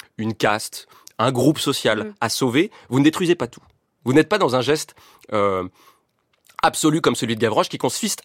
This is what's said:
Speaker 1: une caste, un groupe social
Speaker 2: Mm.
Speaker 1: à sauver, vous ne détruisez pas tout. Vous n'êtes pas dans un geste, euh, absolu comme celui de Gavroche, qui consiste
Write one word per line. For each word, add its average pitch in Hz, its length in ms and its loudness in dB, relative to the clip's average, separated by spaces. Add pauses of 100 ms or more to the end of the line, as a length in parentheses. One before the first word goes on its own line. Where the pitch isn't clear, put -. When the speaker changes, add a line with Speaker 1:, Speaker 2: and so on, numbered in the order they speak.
(200)
Speaker 1:
une 110 160 -4
caste, - 520 -2 (320)
un 120 120 2
groupe 131 280 2
social 110 460 0
Speaker 2:
Mm. 107 160 -12
Speaker 1:
à 117 80 0
sauver, 139 420 0 (180)
vous 123 80 0
ne 139 60 4
détruisez 165 320 2
pas 123 100 -4
tout. - 160 -18 (420)
Vous 120 100 0
n'êtes 156 140 6
pas 208 120 0
dans 143 160 2
un 127 60 2
geste, 143 340 -2 (360)
euh, 101 320 0 (1000)
absolu 156 380 2
comme 123 140 2
celui 117 200 -4
de 110 40 -10
Gavroche, 117 300 0
qui - 80 -10
consiste - 480 -4